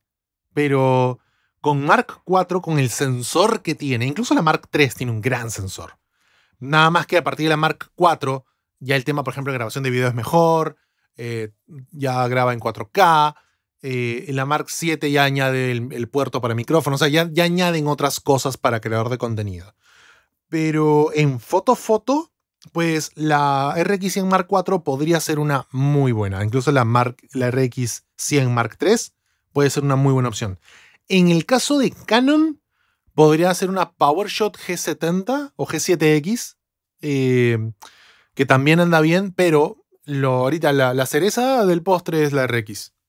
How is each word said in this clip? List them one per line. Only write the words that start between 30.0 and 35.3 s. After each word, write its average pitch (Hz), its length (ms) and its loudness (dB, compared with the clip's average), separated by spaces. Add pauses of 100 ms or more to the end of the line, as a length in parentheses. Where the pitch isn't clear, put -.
buena 127 160 0
opción. 104 300 -8 (480)
En 180 220 4
el 165 160 2
caso 262 320 0
de 226 140 0
Canon, 294 680 0 (540)
podría 156 400 4
ser 180 160 -4
una 190 220 -4
PowerShot 196 680 0
G 180 200 -8
setenta 185 760 -4